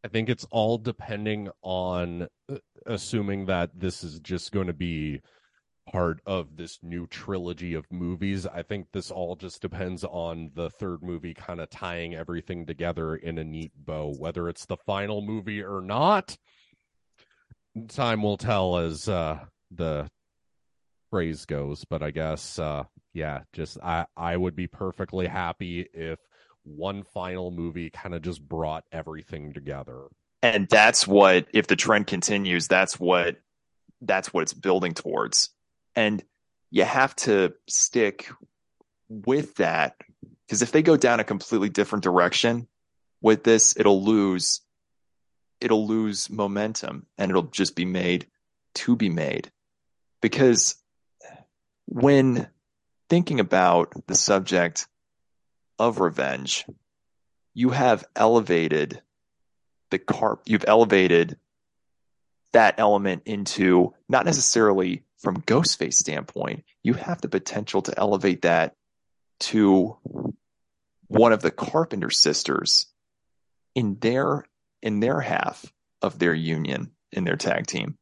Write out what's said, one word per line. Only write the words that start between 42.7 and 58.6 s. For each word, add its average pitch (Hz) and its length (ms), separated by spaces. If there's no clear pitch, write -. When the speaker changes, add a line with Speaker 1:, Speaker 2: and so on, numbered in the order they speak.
Speaker 2:
with 110 220
this, 113 340
it'll 101 260
lose, 98 580
it'll 110 260
lose 107 440
momentum, 104 760
and 98 120
it'll 90 140
just - 320
be 87 100
made 90 440
to 120 200
be 113 140
made. 80 420
Because 117 540
when 131 640
thinking 170 300
about 90 540
the 95 80
subject 90 720
of 110 220
revenge, 67 640
you 123 160
have 123 360
elevated 85 880